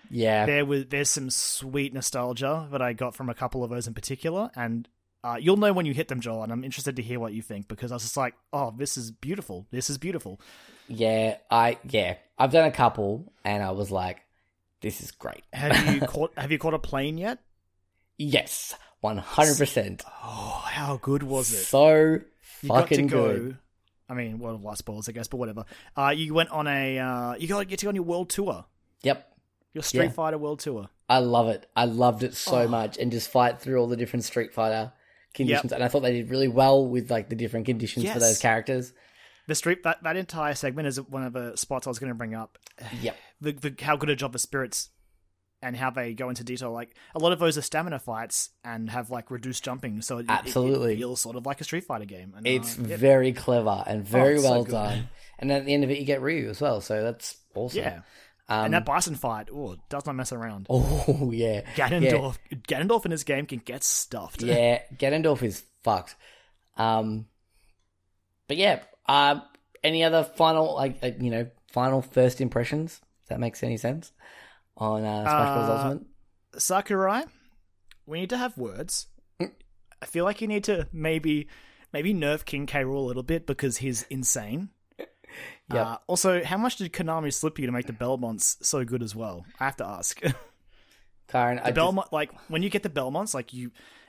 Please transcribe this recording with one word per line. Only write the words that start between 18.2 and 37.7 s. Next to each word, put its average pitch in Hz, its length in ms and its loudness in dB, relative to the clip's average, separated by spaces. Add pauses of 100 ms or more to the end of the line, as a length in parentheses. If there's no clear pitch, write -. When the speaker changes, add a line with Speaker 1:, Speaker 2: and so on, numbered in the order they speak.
Speaker 1:
one 104 180 -2
hundred 151 380 4
percent. 107 460 0 (200)
Speaker 2:
Oh, - 420 -8
how 143 320 -4
good 139 260 0
was 131 300 0
it? 110 120 0
Speaker 1:
So 156 540 8 (420)
Speaker 2:
You 143 80 -4
got 131 180 6
to 151 80 4
Speaker 1:
fucking 139 120 6
Speaker 2:
go. 131 200 4
Speaker 1:
good. 120 300 -2 (520)
Speaker 2:
I 127 40 -10
mean, 113 260 -6
World 117 200 -8
of 101 60 -16
Light 104 120 -10
spoilers, 107 300 -10
I 117 60 -10
guess, 117 160 -10
but 139 80 -8
whatever. 110 260 -6 (320)
Uh, 139 140 2
you 151 240 0
went 165 160 4
on 151 180 -2
a, 135 320 0
uh, 123 360 -4
you 156 120 -8
got, 196 240 -2
you 190 60 -6
took 196 100 -4
on 202 80 0
your 185 80 0
world 170 260 -2
tour. 156 360 -4 (380)
Speaker 1:
Yep. 135 220 0 (480)
Speaker 2:
Your 156 120 -10
Street - 220 2
Speaker 1:
Yeah. - 40 0
Speaker 2:
Fighter 156 260 -2
world 147 220 -4
tour. 110 300 -8 (180)
Speaker 1:
I 127 120 6
love 120 280 4
it. 107 180 -2 (120)
I 117 80 6
loved 117 380 4
it 123 120 -2
so - 280 2
Speaker 2:
Oh. 117 40 2
Speaker 1:
much, 113 300 0
and 120 120 0
just 117 220 -4
fight 123 300 4
through 131 180 -2
all 120 80 4
the 120 80 -2
different 117 300 -2
Street 117 280 -2
Fighter 110 380 0 (420)
conditions. 139 380 2
Speaker 2:
Yep. - 60 -4
Speaker 1:
And 123 80 0
I - 20 4
thought 143 140 2
they 127 100 2
did 120 180 -2
really 131 200 2
well 135 360 6
with, 123 240 -2
like, 113 200 -2
the 113 80 -4
different 113 300 -4
conditions 117 360 -2